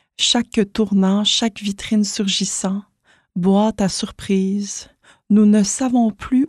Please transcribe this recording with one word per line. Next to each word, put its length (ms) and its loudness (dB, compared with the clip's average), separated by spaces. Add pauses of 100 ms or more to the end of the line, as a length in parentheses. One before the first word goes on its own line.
(180)
Chaque 420 0 (140)
tournant, 500 2
chaque 380 -2
vitrine 420 -2
surgissant, 800 -4 (540)
boîte 420 2
à 80 0
surprise. 1000 -4 (400)
Nous 160 6
ne 180 6
savons 480 0
plus 380 -2